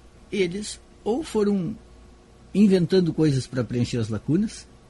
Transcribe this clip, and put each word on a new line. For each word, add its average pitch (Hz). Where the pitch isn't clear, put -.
eles 196
ou 247
foram 202
inventando 185
coisas 147
pra 127
preencher 120
as 107
lacunas, 147